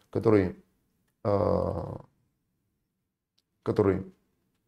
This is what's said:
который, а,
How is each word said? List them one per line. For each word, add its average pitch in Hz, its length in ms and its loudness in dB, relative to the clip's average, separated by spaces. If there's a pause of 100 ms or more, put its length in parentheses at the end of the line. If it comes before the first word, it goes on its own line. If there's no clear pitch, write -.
(100)
который, 101 460 2 (680)
а, 92 760 -2 (2750)